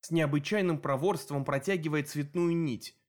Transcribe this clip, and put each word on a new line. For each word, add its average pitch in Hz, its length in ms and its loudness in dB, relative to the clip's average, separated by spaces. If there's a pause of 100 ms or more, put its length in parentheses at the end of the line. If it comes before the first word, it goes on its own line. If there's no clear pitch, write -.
с - 100 -10
необычайным 160 680 2
проворством 143 640 0
протягивая 151 580 0
цветную 170 540 -2
нить. 143 400 -2 (120)